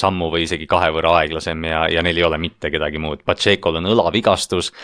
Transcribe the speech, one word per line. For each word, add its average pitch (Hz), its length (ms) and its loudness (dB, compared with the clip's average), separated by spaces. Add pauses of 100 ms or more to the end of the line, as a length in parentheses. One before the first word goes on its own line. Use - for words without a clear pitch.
sammu 92 320 0
või 82 140 0
isegi 78 240 -6
kahe 87 260 4
võrra 82 240 2
aeglasem 80 480 -4
ja, 80 240 0
ja 82 140 2
neil 85 160 0
ei - 20 4
ole 80 160 0
mitte 82 320 -6
kedagi 78 300 -4
muud. 76 260 -6
Pacheco'l 87 540 0
on 90 100 -2
õlavigastus, 95 800 0 (120)